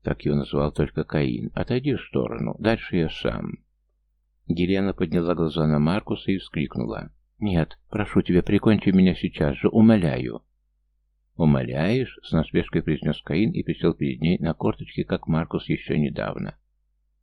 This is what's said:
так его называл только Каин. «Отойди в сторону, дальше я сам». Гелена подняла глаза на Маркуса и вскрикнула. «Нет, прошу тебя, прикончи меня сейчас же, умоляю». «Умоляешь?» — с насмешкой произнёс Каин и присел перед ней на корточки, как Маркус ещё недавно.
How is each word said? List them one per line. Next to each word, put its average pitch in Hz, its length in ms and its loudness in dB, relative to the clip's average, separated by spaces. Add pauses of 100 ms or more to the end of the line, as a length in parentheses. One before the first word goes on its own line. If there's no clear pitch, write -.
так - 200 -4
его 73 140 0
называл 71 360 0
только 76 320 -2
Каин. 73 500 -2
«Отойди 127 400 -2
в - 80 -6
сторону, - 560 -4
дальше 110 380 -2
я 80 140 2
сам». - 480 -6 (880)
Гелена 90 480 0
подняла 87 400 0
глаза 80 320 0
на 76 120 4
Маркуса 92 540 0
и 95 60 0
вскрикнула. - 720 -6 (280)
«Нет, 90 400 0 (120)
прошу 101 320 0
тебя, 87 200 2
прикончи 101 480 2
меня 92 240 6
сейчас 78 420 -2
же, - 120 2
умоляю». 82 760 4 (920)
«Умоляешь?» — 76 880 2
с - 100 -14
насмешкой 82 500 0
произнёс 78 400 -2
Каин 95 300 0
и - 100 -4
присел - 300 0
перед 64 280 -4
ней 85 180 2
на 82 160 -2
корточки, - 500 -4
как - 240 -6
Маркус 80 400 -2
ещё - 280 -2
недавно. 65 600 -4 (680)